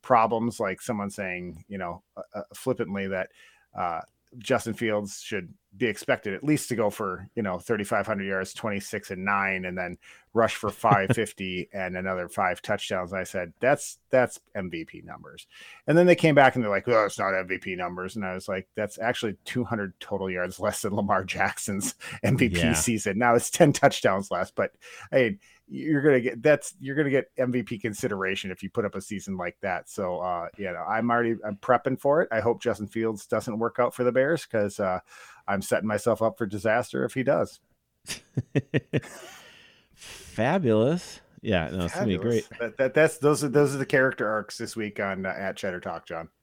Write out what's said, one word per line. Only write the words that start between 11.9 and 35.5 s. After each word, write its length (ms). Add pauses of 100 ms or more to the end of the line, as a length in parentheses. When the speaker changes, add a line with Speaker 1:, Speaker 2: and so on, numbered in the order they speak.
Speaker 1:
another 320
five 340
touchdowns. 520
I 100
said, 380
"That's, 380 (100)
that's 300 (140)
M 160
V 140
P 220
numbers." 420 (400)
And 100
then 100
they 80
came 200
back 200
and 80
they're 80
like, 180
"Oh, 160
it's 120
not 180
M 120
V 100
P 180
numbers." 420
And 80
I 80
was 160
like, 260
"That's 240
actually 460
two 180
hundred 380
total 280
yards 300
less 220
than 120
Lamar 300
Jackson's 720 (140)
<laughs> 120
M 160
V 120
P 100
Speaker 2:
Yeah. 140
Speaker 1:
season." 440
Now 180
it's 140
ten 220
touchdowns 580
less, 220
but, 200 (400)
hey, 260 (320)
you're 320
gonna 200
get, 200
that's, 380
you're 160
gonna 140
get 280
M 140
V 100
P 160
consideration 720
if 120
you 60
put 160
up 100
a 60
season 360
like 240
that. 280
So, 320
uh, 260 (100)
you 140
know, 160
I'm 240
already, 240 (100)
I'm 120
prepping 420
for 220
it. 100
I 80
hope 240
Justin 240
Fields 400
doesn't 320
work 180
out 160
for 120
the 80
Bears 320
'cause, 340
uh, 220 (480)
I'm 120